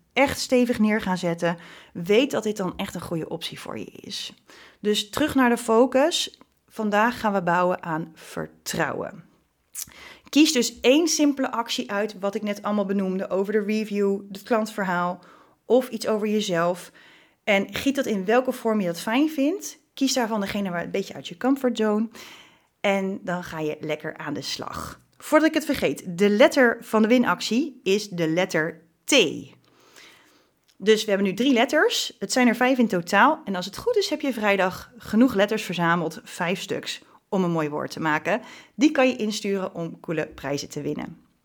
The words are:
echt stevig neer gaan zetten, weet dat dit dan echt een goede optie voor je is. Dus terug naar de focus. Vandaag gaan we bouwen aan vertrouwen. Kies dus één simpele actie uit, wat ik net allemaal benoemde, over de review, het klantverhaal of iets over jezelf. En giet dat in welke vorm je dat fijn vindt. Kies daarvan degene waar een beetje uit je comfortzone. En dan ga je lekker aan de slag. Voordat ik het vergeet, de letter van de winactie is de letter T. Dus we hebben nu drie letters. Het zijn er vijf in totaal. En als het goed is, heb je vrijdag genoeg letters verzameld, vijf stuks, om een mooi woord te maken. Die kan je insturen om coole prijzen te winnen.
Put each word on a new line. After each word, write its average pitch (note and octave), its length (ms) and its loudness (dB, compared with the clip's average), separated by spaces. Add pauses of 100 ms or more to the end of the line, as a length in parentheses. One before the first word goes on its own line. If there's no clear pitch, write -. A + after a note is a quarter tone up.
(140)
echt C4+ 260 2
stevig B3 400 2
neer G#3+ 220 2
gaan F#3 160 -2
zetten, E3+ 400 -2 (360)
weet G#3 380 2
dat A3+ 120 -2
dit G#3+ 140 -4
dan F#3 200 -4
echt - 180 -8
een F3 60 -8
goede D#3+ 280 -6
optie - 300 -10
voor - 200 -12
je - 60 -10
is. - 480 -12 (460)
Dus G#3 300 0
terug D4 260 0
naar C4 140 6
de A#3 80 2
focus. B3+ 840 2 (280)
Vandaag A3 520 0
gaan G#3+ 140 0
we G3 80 2
bouwen F3+ 420 0
aan D#3+ 300 -4
vertrouwen. - 1080 -8 (1040)
Kies D#4 220 6
dus A#3+ 280 0
één D4 280 4
simpele C#4 440 0
actie A#3 400 -6
uit, G3+ 280 -4
wat G3 160 -4
ik G#3+ 60 -6
net G#3 200 -6
allemaal G#3 240 0
benoemde, F#3+ 440 -2
over G3 240 -2
de G#3+ 100 2
review, G3+ 580 0 (100)
het - 120 -14
klantverhaal F#3 760 -2 (460)
of B3 240 4
iets A3 180 -8
over G#3+ 200 0
jezelf. F3+ 640 0 (520)
En G3 320 0
giet C#4 200 -2
dat C4+ 100 0
in G3 200 -2
welke B3 260 2
vorm A3 300 -2
je F3+ 60 0
dat E3+ 120 -4
fijn C4+ 300 0
vindt. D#4 480 -2 (160)
Kies C4+ 200 0
daarvan A3 280 -2
degene G3+ 280 -4
waar F3 140 -4
een F3 80 -10
beetje G3 220 -4
uit - 140 -12
je F3 100 -14
comfortzone. A3 720 0 (680)
En G3 440 -2
dan F3+ 200 -6
ga E3 160 -10
je D3+ 200 -4
lekker D3+ 380 -8
aan D3+ 160 -8
de - 80 -8
slag. - 640 -10 (140)
Voordat D#4 300 4
ik D#4 60 0
het D4+ 120 0
vergeet, F3 520 -4
de G3+ 120 4
letter A#3+ 520 6
van A3 200 2
de A3 60 4
winactie A#3+ 760 2
is G3+ 260 0
de E3+ 180 -2
letter E3+ 540 -2 (220)
T. - 100 0 (1600)
Dus G#3+ 260 4
we G#3 60 -6
hebben G3+ 180 2
nu F#3+ 60 0
drie B3 200 2
letters. D4+ 680 2
Het G3 120 -6
zijn B3 160 4
er A#3+ 80 4
vijf B3+ 220 2
in A#3+ 100 6
totaal. G#3 580 2
En G3 100 -4
als F3+ 100 -4
het G3 120 -12
goed A#4+ 200 0
is, F#4+ 120 0
heb D4+ 120 -4
je C4+ 120 -2
vrijdag G3+ 640 0
genoeg A#3+ 360 2
letters G#3 300 0
verzameld, E3+ 600 -2
vijf F3+ 380 -4
stuks, - 400 -8 (280)
om F#3+ 140 0
een F3 80 0
mooi D#3+ 180 0
woord C#3 220 -6
te - 80 -10
maken. D#3+ 420 0 (340)
Die D4 160 4
kan C4 160 4
je B3+ 80 2
insturen G3 600 -4
om E3+ 240 -8
coole D#3 280 -4
prijzen - 420 -6
te D3 120 -10
winnen. - 360 -8 (280)